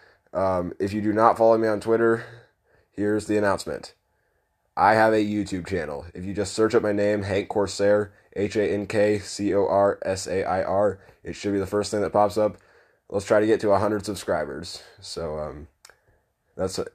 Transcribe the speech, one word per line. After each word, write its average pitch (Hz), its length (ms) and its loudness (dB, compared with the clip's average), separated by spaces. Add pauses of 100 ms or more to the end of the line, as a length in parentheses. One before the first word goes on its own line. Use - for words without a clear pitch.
(340)
Um, 92 460 -2
if 98 140 -2
you 107 80 -2
do 104 100 0
not 110 260 4
follow 113 200 6
me 113 100 0
on 107 140 -2
Twitter, 113 420 2 (680)
here's 104 340 -2
the 104 120 0
announcement. 95 580 -2 (840)
I 101 180 6
have 110 180 4
a 107 120 2
YouTube 95 420 -4
channel. 76 460 -6
If 90 120 -12
you 101 80 -8
just 95 180 -4
search 110 240 2
up 107 80 4
my 107 80 0
name, 104 320 0
Hank 98 240 -2
Corsair, 101 640 0 (240)
H 101 220 -2
A 98 160 0
N 101 140 -4
K 104 320 2
C 101 360 -4
O 98 100 2
R 101 360 2
S - 260 -4
A - 160 -2
I 92 200 -2
R, 101 360 0 (240)
it - 80 -10
should 101 220 -4
be 98 60 0
the 95 60 -2
first 101 260 -2
thing 104 100 -2
that 85 100 -2
pops 104 260 2
up. 104 200 0 (500)
Let's 98 180 -6
try 107 140 4
to 107 60 4
get 110 160 2
to 104 100 2
a 98 80 4
hundred 104 260 -2
subscribers. 82 800 -6 (160)
So, 78 400 -8
um, 76 300 -12 (880)
that's 92 200 -4 (180)